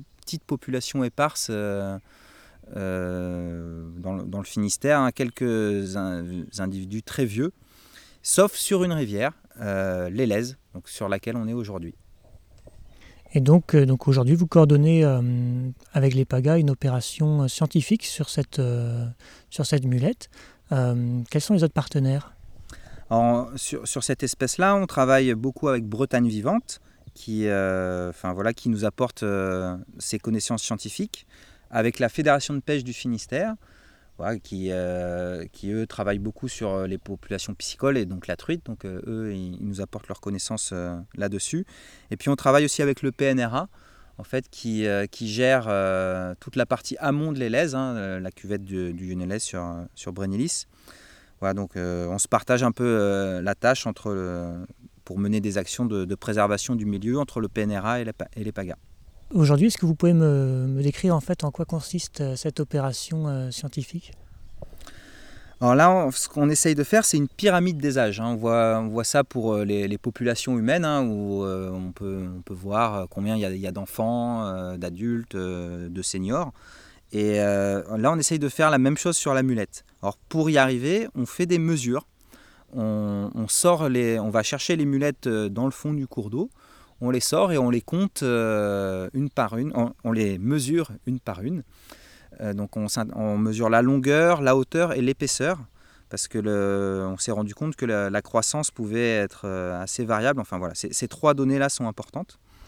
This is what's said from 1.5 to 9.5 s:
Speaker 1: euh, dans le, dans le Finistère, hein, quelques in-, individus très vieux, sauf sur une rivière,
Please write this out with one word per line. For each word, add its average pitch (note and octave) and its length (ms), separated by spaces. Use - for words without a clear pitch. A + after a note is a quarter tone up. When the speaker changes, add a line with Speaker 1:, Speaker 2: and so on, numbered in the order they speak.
Speaker 1:
euh, F2 1200
dans F#2 200
le, F#2 80
dans G2 160
le G2 40
Finistère, C3+ 560
hein, B2+ 140
quelques G#2+ 840
in-, F2+ 300
individus F#2+ 440
très - 200
vieux, A#2+ 300
sauf G3+ 320
sur F#3 300
une F3 80
rivière, B2+ 400